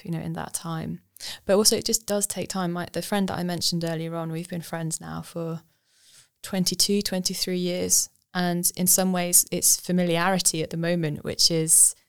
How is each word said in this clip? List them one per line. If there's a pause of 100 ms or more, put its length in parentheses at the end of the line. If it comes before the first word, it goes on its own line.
you
know,
in
that
time. (440)
But
also,
it
just
does
take
time.
My,
the
friend
that
I
mentioned
earlier
on,
we've
been
friends
now
for (800)
twenty-two,
twenty-three
years. (240)
And
in
some
ways,
it's
familiarity
at
the
moment,
which
is, (140)